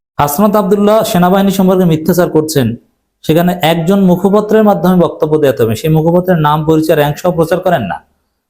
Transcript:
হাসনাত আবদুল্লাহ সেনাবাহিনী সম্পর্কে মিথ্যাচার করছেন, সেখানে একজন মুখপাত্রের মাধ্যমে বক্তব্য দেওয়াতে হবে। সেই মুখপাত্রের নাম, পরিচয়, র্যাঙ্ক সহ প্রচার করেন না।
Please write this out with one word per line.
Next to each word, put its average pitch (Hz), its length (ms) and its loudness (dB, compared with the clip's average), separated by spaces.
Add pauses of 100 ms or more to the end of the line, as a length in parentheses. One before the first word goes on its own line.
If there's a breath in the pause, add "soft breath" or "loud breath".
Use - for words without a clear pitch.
(180)
হাসনাত 196 380 0
আবদুল্লাহ 208 480 2
সেনাবাহিনী 190 480 0
সম্পর্কে 185 340 2
মিথ্যাচার 165 440 0
করছেন, 139 460 -2 (460)
সেখানে 175 400 0
একজন 170 380 0
মুখপাত্রের 202 640 2
মাধ্যমে 185 400 2
বক্তব্য 156 340 -2
দেওয়াতে 135 260 0
হবে। 110 120 -2
সেই 160 140 -4
মুখপাত্রের 170 480 0
নাম, 151 280 0
পরিচয়, 160 300 0
র্যাঙ্ক 147 220 0
সহ 180 140 -2
প্রচার 165 280 -2
করেন 175 220 -2
না। 87 200 -8 (480)